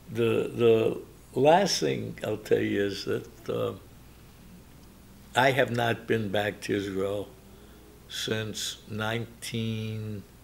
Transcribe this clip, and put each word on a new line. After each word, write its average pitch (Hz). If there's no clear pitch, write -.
the, 113
the 113
last 170
thing 113
I'll 107
tell 110
you 104
is 98
that, -
uh, 113
I 131
have 123
not 117
been 113
back 104
to -
Israel 98
since -
nineteen, 110